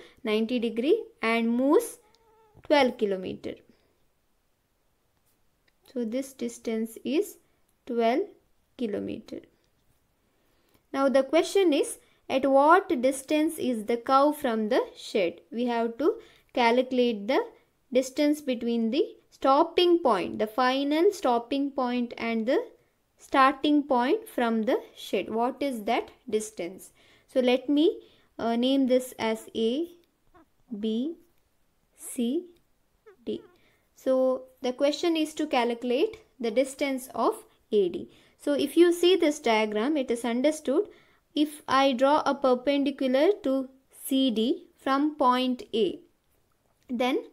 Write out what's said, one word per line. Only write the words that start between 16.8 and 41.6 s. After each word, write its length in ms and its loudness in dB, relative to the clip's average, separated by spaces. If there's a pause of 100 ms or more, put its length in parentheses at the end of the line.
the 180 0 (460)
distance 480 2
between 520 -2
the 120 2 (280)
stopping 640 4
point, 400 0
the 80 0
final 640 2
stopping 600 -2
point 480 -4
and 260 -4
the 180 0 (540)
starting 640 2
point 480 0
from 340 -2
the 160 0 (160)
shed. 320 -6
What 320 -4
is 260 -4
that 260 -4 (180)
distance? 640 -8 (340)
So 140 -4
let 280 2
me, 320 2 (380)
uh, 180 -2
name 300 2
this 320 0
as 380 -4
A, 320 -2 (920)
B, 360 -4 (840)
C, 480 -6 (800)
D. 160 -8 (540)
So 480 0 (180)
the 100 -4
question 460 0
is 160 -2
to 140 -6
calculate 720 -2 (200)
the 120 -4
distance 640 -2
of 280 -2 (280)
A 180 2
D. 220 -10 (280)
So 140 -2
if 240 -2
you 160 6
see 220 2
this 240 2
diagram, 580 0
it 140 -2
is 120 -4
understood 680 0 (440)
if 340 -2